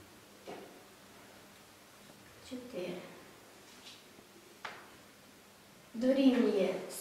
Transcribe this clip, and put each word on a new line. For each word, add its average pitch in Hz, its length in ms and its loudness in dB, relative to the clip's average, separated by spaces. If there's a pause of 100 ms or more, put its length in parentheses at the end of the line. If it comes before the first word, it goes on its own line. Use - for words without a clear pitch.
(2500)
чотири. 180 440 -8 (3000)
Дорівнює 226 800 6 (280)